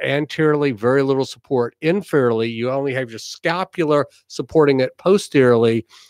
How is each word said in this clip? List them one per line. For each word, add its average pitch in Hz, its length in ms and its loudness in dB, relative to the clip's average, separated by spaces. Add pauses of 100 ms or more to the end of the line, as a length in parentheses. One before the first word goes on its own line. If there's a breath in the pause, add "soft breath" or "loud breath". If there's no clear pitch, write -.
anteriorly, 147 720 -2
very 123 300 2
little 135 220 0
support 123 580 -4
inferiorly. 127 720 0
You 117 180 -6
only 139 240 -4
have 127 160 -6
your 110 100 -14
scapular 165 880 -2 (200 soft breath)
supporting 143 540 0
it 127 180 -2
posteriorly, 120 880 2 (240 soft breath)